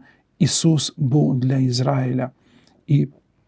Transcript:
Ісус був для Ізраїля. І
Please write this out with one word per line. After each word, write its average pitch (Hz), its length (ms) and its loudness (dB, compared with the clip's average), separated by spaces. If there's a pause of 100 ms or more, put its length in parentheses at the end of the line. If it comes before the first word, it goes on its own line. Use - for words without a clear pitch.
(400)
Ісус 160 580 0
був 143 420 0
для 131 180 0
Ізраїля. 127 720 -2 (580)
І 143 200 2 (400)